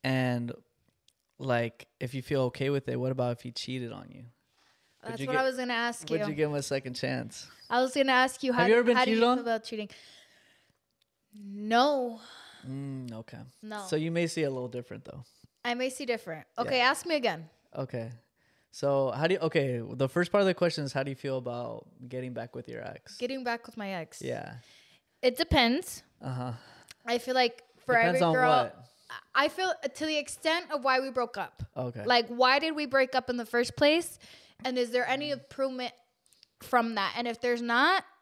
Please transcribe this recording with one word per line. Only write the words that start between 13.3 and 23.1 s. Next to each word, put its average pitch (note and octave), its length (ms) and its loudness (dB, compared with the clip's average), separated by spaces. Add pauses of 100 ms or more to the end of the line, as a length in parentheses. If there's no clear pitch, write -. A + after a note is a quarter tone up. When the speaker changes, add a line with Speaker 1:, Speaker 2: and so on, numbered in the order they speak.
Speaker 2:
No. G#3+ 260 -10
Speaker 1:
So D#3+ 80 -2
you D#3 160 0
may E3+ 160 2
see D#3+ 140 -2
it D3+ 40 2
a C#3 40 0
little B2+ 200 -4
different, A#2+ 360 -10
though. - 180 -16 (400)
Speaker 2:
I A#3+ 100 -2
may B3+ 160 -2
see B3+ 160 -8
different. G#3+ 420 -6 (100)
Okay, B3+ 200 0
Speaker 1:
Yeah. B3 120 6
Speaker 2:
ask - 160 0
me E4 100 0
again. F3 340 0 (260)
Speaker 1:
Okay. A#2+ 360 -6 (600)
So C#3 400 2
how C#3 160 -2
do F#3 80 2
you, - 60 -4
okay, C#3 420 0
the C3 260 -2
first F3 220 0
part G3+ 100 6
of F#3+ 60 6
the F3+ 60 4
question E3 300 0
is, C3 100 -6
how C#3 100 0
do C#3 80 -4
you C3 40 -6
feel C3+ 220 -4
about A#2+ 500 -8 (200)
getting B2+ 260 -8
back A#2 220 -10
with B2 120 -10
your A#2 160 -10
ex? - 340 -14